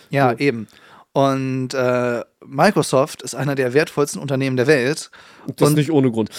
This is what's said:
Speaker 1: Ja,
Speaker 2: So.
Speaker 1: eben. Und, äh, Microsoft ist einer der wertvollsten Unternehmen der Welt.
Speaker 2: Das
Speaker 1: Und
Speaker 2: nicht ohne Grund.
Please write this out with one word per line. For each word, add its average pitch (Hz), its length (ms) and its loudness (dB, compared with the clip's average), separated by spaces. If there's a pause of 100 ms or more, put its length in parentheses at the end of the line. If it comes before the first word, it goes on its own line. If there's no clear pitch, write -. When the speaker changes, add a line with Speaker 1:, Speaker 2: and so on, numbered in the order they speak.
(100)
Speaker 1:
Ja, 139 220 2
Speaker 2:
So. 113 60 -6
Speaker 1:
eben. 120 280 -2 (460)
Und, 131 600 -2
äh, 123 500 0 (220)
Microsoft 147 760 2
ist - 120 -12
einer 139 200 -4
der 127 180 -2
wertvollsten 143 480 0
Unternehmen 135 360 -4
der 123 100 2
Welt. 143 440 0 (460)
Speaker 2:
Das 147 140 4
Speaker 1:
Und 156 60 2
Speaker 2:
nicht 147 140 0
ohne 135 200 4
Grund. 110 280 -2